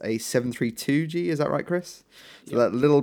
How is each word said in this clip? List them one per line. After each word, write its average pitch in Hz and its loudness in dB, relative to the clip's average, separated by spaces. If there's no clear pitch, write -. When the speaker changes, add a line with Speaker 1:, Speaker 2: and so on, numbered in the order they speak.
Speaker 1:
a 110 -2
seven 123 -2
three 117 -2
two 151 -2
G. 175 -4
Is 151 -2
that 147 0
right, 143 -2
Chris? 175 -6
So - -8
Speaker 2:
Yep. 117 4
Speaker 1:
that 113 -2
little 143 6